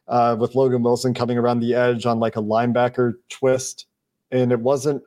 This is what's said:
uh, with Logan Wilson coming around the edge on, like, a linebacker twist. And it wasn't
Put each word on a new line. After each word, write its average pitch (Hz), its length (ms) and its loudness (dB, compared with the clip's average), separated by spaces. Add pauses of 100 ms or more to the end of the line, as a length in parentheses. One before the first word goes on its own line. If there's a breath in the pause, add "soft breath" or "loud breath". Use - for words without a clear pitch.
uh, 120 300 2
with 117 160 -2
Logan 127 280 2
Wilson 120 320 0
coming 120 240 -2
around 120 220 0
the 117 140 0
edge 120 300 0
on, 117 140 0
like, 113 180 -2
a 110 60 -2
linebacker 120 720 0 (160)
twist. - 560 -2 (440)
And 127 200 0
it 120 100 0
wasn't 135 460 0